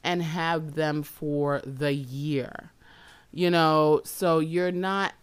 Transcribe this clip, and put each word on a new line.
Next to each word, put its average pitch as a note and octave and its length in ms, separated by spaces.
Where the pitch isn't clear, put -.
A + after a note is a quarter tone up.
and F3 200
have E3 500
them D3+ 300
for D3 600
the C#3 300
year. C#3 760
You F3 200
know, D#3 540
so E3 340
you're E3+ 320
not F#3+ 520